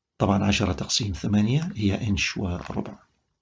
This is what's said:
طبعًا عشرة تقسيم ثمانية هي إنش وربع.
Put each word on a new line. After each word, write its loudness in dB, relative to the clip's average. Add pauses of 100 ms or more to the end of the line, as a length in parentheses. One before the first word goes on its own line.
(180)
طبعًا 4
عشرة 2
تقسيم -2
ثمانية 0
هي 0
إنش 0
وربع. -6 (440)